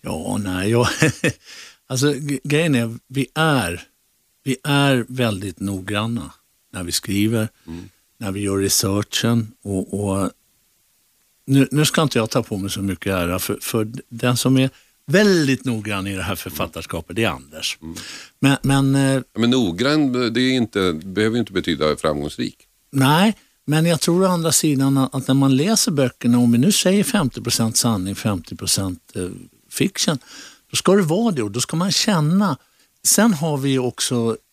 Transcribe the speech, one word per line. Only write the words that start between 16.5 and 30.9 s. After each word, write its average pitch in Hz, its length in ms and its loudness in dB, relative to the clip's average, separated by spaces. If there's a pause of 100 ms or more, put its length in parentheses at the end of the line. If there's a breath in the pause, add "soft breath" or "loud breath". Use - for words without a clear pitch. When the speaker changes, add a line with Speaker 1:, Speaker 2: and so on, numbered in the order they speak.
Speaker 1:
det 113 80 0
är 107 40 0
Anders. 67 540 -8
Speaker 2:
Mm. 80 120 -12 (460 loud breath)
Speaker 1:
Men, 139 220 2
men, 139 320 2
eh, 135 280 2 (100)
Speaker 2:
Ja, 104 80 -6
men 117 100 2
noggrann, 127 600 0
det 123 280 0
är 127 120 2
inte, 104 400 0
behöver 98 440 -2
ju 120 40 0
inte 104 120 -4
betyda 76 440 0
framgångsrik. 71 600 -4 (340)
Speaker 1:
Nej, 151 460 4 (280 soft breath)
men 156 220 2
jag 170 140 2
tror 175 220 2
å 190 40 2
andra 170 260 0
sidan 139 460 2
att, 135 160 0
att 135 140 -4
när 135 60 4
man 135 220 4
läser 208 360 2
böckerna, 123 460 2
om 120 140 6
vi 117 60 4
nu 165 140 4
säger 196 320 2
femtio 147 360 0
procent 113 360 -2
sanning, 98 380 0
femtio 95 420 -4
procent, 92 440 -4 (140)
eh, 92 140 -6 (420)
fiction, - 480 -2 (520 loud breath)
då - 60 -4
ska 180 180 4